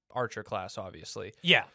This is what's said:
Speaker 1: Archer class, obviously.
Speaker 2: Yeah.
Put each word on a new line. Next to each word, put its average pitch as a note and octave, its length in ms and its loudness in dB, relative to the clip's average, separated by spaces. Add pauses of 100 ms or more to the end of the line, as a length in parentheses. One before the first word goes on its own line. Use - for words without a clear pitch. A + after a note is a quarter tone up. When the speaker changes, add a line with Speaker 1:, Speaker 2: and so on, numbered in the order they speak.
(100)
Speaker 1:
Archer A#2+ 320 -2
class, F#2+ 360 -6
obviously. F#2 540 -10 (100)
Speaker 2:
Yeah. E3+ 200 8 (120)